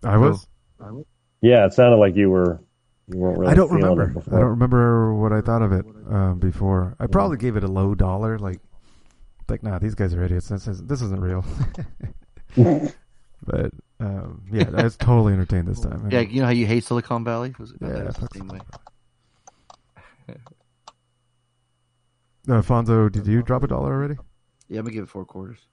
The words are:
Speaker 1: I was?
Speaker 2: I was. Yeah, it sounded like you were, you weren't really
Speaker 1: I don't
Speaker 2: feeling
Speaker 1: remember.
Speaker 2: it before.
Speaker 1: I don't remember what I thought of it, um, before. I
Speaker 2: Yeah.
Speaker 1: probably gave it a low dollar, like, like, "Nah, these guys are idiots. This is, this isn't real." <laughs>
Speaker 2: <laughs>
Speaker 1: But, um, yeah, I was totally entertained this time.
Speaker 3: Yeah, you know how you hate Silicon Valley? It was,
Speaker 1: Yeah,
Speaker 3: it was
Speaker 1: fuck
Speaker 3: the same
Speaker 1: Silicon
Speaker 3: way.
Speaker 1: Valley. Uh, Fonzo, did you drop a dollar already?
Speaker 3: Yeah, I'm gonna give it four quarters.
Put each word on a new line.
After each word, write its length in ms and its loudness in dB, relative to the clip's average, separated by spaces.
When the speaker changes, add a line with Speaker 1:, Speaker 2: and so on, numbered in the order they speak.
Speaker 1:
I 140 2
was? 300 4
Speaker 2:
I 100 -18
was. 140 -16
Yeah, 260 8
it 60 2
sounded 260 8
like 180 6
you 140 4
were, 300 2
you 120 -10
weren't 200 0
really 140 2
Speaker 1:
I 20 6
don't 140 6
Speaker 2:
feeling 160 2
Speaker 1:
remember. 260 2
Speaker 2:
it 40 -8
before. 220 -4
Speaker 1:
I 40 4
don't 100 2
remember 640 2
what 180 0
I 80 0
thought 220 0
of 100 0
it, 120 0
um, 300 0
before. 580 -2
I 60 -8
Speaker 2:
Yeah. 80 -4
Speaker 1:
probably 240 0
gave 200 -4
it 80 -2
a 40 -4
low 260 0
dollar, 440 -2
like, 220 -10
like, 140 -4
"Nah, 160 -6
these 160 -4
guys 200 -2
are 80 -2
idiots. 260 -2
This 180 -8
is, 160 -10
this 200 -6
isn't 180 -6
real." 240 -4
<laughs> 0 -
Speaker 2:
<laughs> 360 4
Speaker 1:
But, 240 -4
um, 420 -10
yeah, 240 0
I 60 0
was 140 -2
totally 360 4
entertained 360 -2
this 120 -6
time. 300 -6
Speaker 3:
Yeah, 100 2
you 200 -2
know 60 2
how 60 2
you 140 0
hate 180 0
Silicon 400 -4
Valley? 260 -6
It 80 -18
was, 220 -18
Speaker 1:
Yeah, 80 -8
Speaker 3:
it 180 -8
was 100 -8
Speaker 1:
fuck 160 -10
Speaker 3:
the 80 -18
same 80 -14
Speaker 1:
Silicon 180 -16
Speaker 3:
way. 0 -
Speaker 1:
Valley. 140 -20
Uh, 40 2
Fonzo, 480 2
did 160 -4
you 160 2
drop 200 -2
a 40 -2
dollar 280 -4
already? 220 -6
Speaker 3:
Yeah, 120 -10
I'm 40 -10
gonna 100 -10
give 100 -10
it 40 -20
four 160 -14
quarters. 480 -18